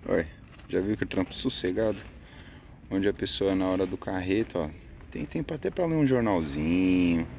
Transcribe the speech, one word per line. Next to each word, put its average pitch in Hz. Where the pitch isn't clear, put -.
Olha, 85
já 90
viu 104
que -
trampo 92
sossegado? 107
Onde 95
a 98
pessoa 98
na 95
hora 92
do 92
carreto, 95
ó, 76
tem 151
tempo 160
até 156
pra 175
ler 165
um 151
jornalzinho 90